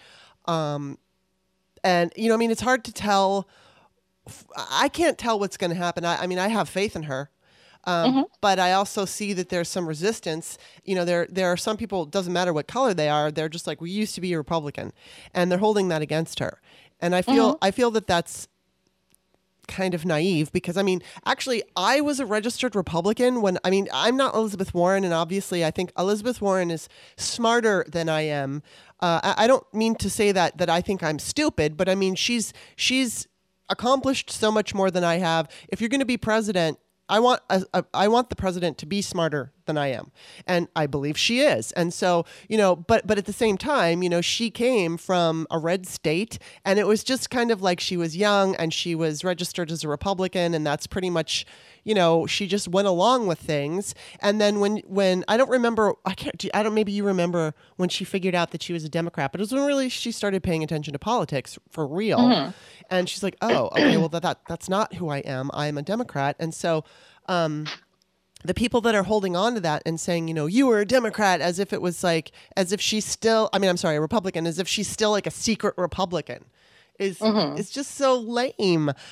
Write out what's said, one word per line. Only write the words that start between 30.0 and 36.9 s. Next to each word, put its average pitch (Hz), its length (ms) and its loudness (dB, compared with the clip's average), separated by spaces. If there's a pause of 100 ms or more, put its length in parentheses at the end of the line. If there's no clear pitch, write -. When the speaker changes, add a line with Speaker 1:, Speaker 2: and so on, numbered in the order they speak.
Speaker 1:
say 202 220 2
that, 180 280 0
that 175 100 0
I 170 120 2
think 190 220 -4
I'm 156 160 -2
stupid, 156 580 -2
but 185 120 2
I 190 60 2
mean, 190 200 0
she's, - 380 -2 (220)
she's 254 520 -2 (420)
accomplished 262 600 2
so 214 220 0
much 214 240 0
more 190 160 2
than 180 120 0
I 170 140 2
have. 165 320 0 (180)
If 190 140 -8
you're 226 80 0
gonna 269 160 0
be 240 120 0
president, 208 600 0 (300)